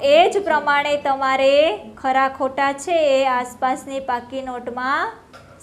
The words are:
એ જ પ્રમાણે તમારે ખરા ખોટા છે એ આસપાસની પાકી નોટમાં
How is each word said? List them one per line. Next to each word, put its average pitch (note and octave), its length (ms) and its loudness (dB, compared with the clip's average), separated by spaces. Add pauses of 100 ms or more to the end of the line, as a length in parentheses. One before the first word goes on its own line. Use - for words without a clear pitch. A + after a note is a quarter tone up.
એ D#4 280 6
જ G4 140 -2
પ્રમાણે D4 520 0
તમારે C4+ 580 2 (420)
ખરા C4+ 320 0
ખોટા C4+ 440 -2
છે E4+ 240 -4 (140)
એ C4+ 160 2
આસપાસની C4 720 -4
પાકી C4 420 -6
નોટમાં B3+ 720 -6 (500)